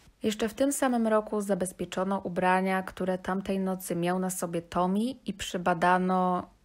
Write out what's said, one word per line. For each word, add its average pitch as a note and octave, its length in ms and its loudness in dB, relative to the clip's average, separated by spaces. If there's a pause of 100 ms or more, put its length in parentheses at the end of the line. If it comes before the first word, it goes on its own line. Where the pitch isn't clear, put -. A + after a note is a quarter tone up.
(220)
Jeszcze G#3+ 260 -2
w G#3+ 60 -8
tym C#4 180 2
samym B3 340 2
roku G#3+ 340 0
zabezpieczono F#3+ 760 -2
ubrania, F#3 640 2
które F#3 360 -4
tamtej F#3+ 400 -2
nocy F#3 380 -2
miał F3 220 0
na F#3 120 0
sobie E3+ 320 -4
Tommy, F#3 380 0
i A#3+ 340 -4
przebadano F3+ 1120 2 (180)